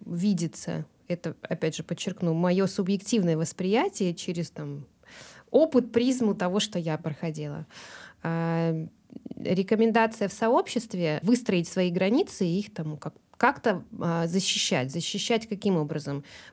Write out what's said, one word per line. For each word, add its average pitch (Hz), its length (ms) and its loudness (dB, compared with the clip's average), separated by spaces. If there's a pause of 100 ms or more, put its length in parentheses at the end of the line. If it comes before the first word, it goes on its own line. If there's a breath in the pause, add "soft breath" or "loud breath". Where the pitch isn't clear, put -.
видится, 170 800 -2 (220)
это, 170 340 -6
опять 160 340 -4
же, 165 80 -8
подчеркну, 175 500 -4
моё 180 340 2
субъективное 190 680 0
восприятие 185 800 0
через, 175 380 -6
там, 143 340 -10 (640 loud breath)
опыт, 269 420 6
призму 240 420 2
того, 180 260 0
что - 180 -2
я 160 200 0
проходила. 151 680 -6 (560 loud breath)
А, 165 520 0 (640)
рекомендация 220 920 2
в 180 40 -6
сообществе 208 920 0
выстроить 196 440 2
свои 185 220 0
границы 196 560 2
и 170 140 2
их 208 140 -10
там 151 240 -8
как - 160 -10 (260)
как-то, 233 440 2 (140)
а, 165 280 0
защищать. 170 680 0
Защищать 202 560 -2
каким 196 300 0
образом? 147 460 -4 (280 loud breath)